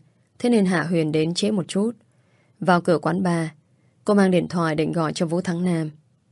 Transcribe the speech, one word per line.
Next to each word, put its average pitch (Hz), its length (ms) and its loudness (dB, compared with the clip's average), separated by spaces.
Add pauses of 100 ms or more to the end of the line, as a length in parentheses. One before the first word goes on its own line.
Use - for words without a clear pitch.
(380)
thế 240 120 0
nên 214 160 4
Hạ 180 160 0
Huyền 160 300 0
đến 156 220 0
trễ 208 160 -2
một 190 180 -2
chút. 208 220 -2 (680)
Vào 175 200 2
cửa 175 180 2
quán 170 240 -2
bar, 170 260 -2 (560)
cô 208 100 2
mang 196 160 6
điện 180 180 2
thoại 160 260 -2
định 156 180 -2
gọi 156 200 -2
cho 175 140 -2
Vũ 170 140 -2
Thắng 175 240 -4
Nam. 165 260 -2 (420)